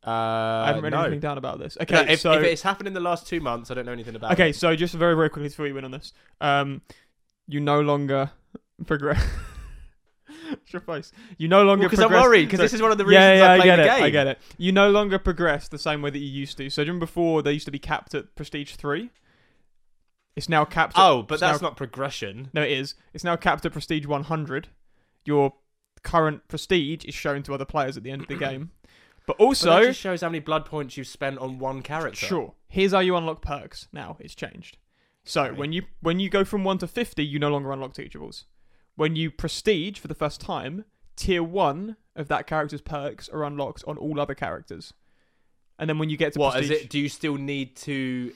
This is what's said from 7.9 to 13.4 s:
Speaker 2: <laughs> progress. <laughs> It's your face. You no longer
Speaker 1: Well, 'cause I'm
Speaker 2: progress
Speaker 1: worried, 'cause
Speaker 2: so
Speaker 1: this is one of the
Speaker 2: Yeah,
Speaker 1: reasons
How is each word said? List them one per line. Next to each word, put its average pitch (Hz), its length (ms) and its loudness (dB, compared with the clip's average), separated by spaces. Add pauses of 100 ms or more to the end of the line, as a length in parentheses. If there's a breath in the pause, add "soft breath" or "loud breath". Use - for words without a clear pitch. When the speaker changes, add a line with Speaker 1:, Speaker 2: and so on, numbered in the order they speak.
Speaker 2:
<laughs> - 300 -16
progress. 147 420 0
<laughs> - 60 -4 (1160 loud breath)
It's - 200 -14
your 180 80 -10
face. 156 320 -12 (260 loud breath)
You 156 80 -4
no 185 160 8
longer 196 200 6
Speaker 1:
Well, - 80 4
'cause 208 100 4
I'm - 80 8
Speaker 2:
progress 240 160 8
Speaker 1:
worried, 214 260 8
'cause 190 80 0
Speaker 2:
so 175 60 6
Speaker 1:
this - 100 2
is 220 80 0
one 226 80 6
of 214 80 2
the 202 60 2
Speaker 2:
Yeah, 190 260 10
Speaker 1:
reasons 190 100 10